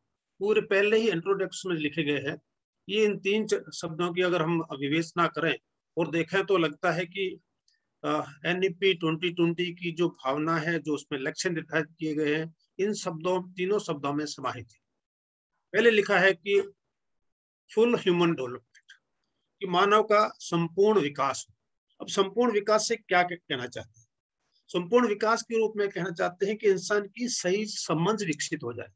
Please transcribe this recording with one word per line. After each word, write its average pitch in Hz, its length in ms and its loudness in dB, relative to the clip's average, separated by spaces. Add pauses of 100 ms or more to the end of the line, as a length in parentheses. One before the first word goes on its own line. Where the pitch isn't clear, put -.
(400)
पूरे 208 220 2
पहले 208 360 2
ही 226 140 2
इंट्रोडक्शन 185 580 -2
में 175 80 -2
लिखे 151 260 -2
गए 143 280 -2
हैं। - 60 -6 (520)
ये 214 160 4
इन 202 140 2
तीन 202 280 2
च-, 196 280 -2
शब्दों 170 380 -4
की 180 80 0
अगर 180 200 2
हम 165 200 0
विवेचना 160 680 -2
करें 151 300 -2 (400)
और 160 140 0
देखें 170 340 0
तो 190 120 4
लगता 165 340 0
है 170 140 -2
कि, 185 340 -6 (640)
अ, 147 420 -4
एनईपी 185 480 0
ट्वेंटी 165 360 -2
ट्वेंटी 170 440 0
की 175 180 -8
जो 165 180 0
भावना 151 480 -2
है, 165 220 -2
जो 151 160 -4
उसमें 139 240 -8
लक्ष्य 160 300 -4
निर्धारित 160 380 -4 (120)
किए 156 160 -4
गए 151 200 0
हैं, 160 200 -6 (240)
इन 208 140 0
शब्दों, 180 600 -4
तीनों 190 260 -2
शब्दों 143 340 -4
में 151 120 -2
समाहित 123 460 -8
है। - 80 -20 (960)
पहले 226 180 6
लिखा 202 280 4
है 190 140 6
कि 196 400 0 (1000)
full 233 200 4
human 175 380 2
development, 123 580 -12 (680)
कि 202 80 -6
मानव 202 360 4
का 214 340 4
संपूर्ण 175 600 2
विकास 139 500 -2
हो। - 60 -20 (460)
अब - 60 -14
संपूर्ण 202 440 0
विकास 214 360 2
से 233 80 -2
क्या 180 280 2
कह-, 175 140 -8
कहना 127 300 -6
चाहते - 320 -14
हैं? - 80 -20 (600)
संपूर्ण 202 400 2
विकास 214 340 0
के 226 160 -4
रूप 220 200 0
में 202 120 0
कहना 185 220 -6
चाहते 175 340 -4
हैं 214 120 -2
कि 220 100 0
इंसान 202 400 0
की 240 200 -6
सही 208 380 -2
समझ 196 580 -2
विकसित 160 400 -6
हो 120 100 -6
जाए। 113 220 -12